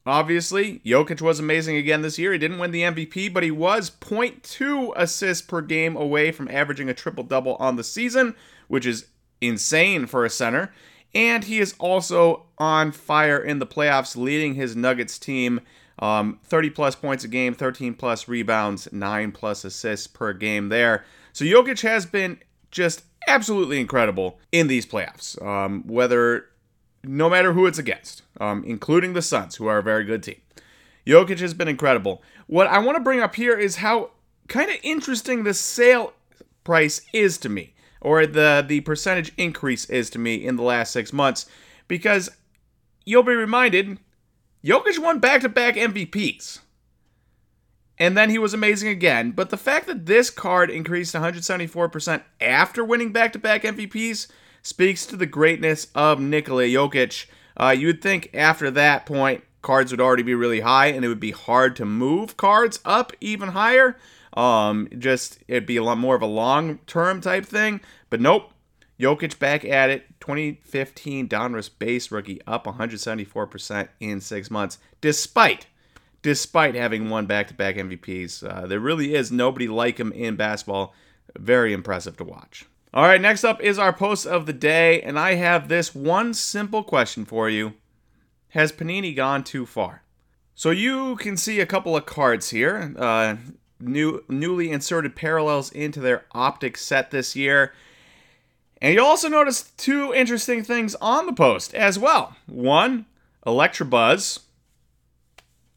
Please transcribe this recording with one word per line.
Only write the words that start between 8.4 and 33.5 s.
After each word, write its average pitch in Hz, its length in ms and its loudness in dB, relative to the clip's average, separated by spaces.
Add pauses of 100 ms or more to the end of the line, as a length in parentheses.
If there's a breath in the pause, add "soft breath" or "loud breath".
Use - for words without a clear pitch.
which 127 180 -2
is 113 200 -4 (340)
insane 151 680 0
for 123 180 -2
a 113 60 -2
center. 131 400 -2 (440 soft breath)
And 226 300 0
he 220 160 -2
is 196 180 -2
also 175 680 2 (140)
on 156 340 2
fire 151 500 0
in 147 160 -4
the 135 80 -4
playoffs, 143 500 0
leading 139 380 -2
his 127 220 -6
Nuggets 120 420 -2
team, 123 420 -2 (400 soft breath)
um, 104 420 0
thirty 160 280 0
plus 143 260 -2
points 135 260 -6
a 117 60 -12
game, 123 260 -2
thirteen 123 400 -6
plus 117 320 -4
rebounds, 107 680 -2
nine 104 380 -4
plus 104 340 -8
assists 104 440 -8
per 107 240 -6
game 104 360 -4
there. 113 360 2 (280 soft breath)
So - 120 -6
Jokic 233 380 4
has 220 220 0
been 185 360 -4 (320)
just 175 320 -2 (240)
absolutely 202 500 0
incredible 104 600 0 (100)
in 165 160 4
these 127 180 0
playoffs, - 560 -8
um, 98 460 -4
whether, 120 600 2 (580)
no 147 260 2
matter 180 220 6
who 185 140 6
it's 160 120 0
against, - 440 -8 (180)
um, 104 260 -4
including 165 460 0
the 175 100 -2
Suns, 101 320 -4
who 110 140 -6
are 107 100 2
a 98 60 0
very 110 180 0
good 107 220 -6
team. - 160 -16 (680 soft breath)
Jokic 170 320 6
has 175 160 -6
been 170 140 -4
incredible. 123 560 0 (240 soft breath)
What 185 180 4
I 196 140 4
wanna 277 180 2
bring 254 220 0
up 220 160 -2
here 233 200 2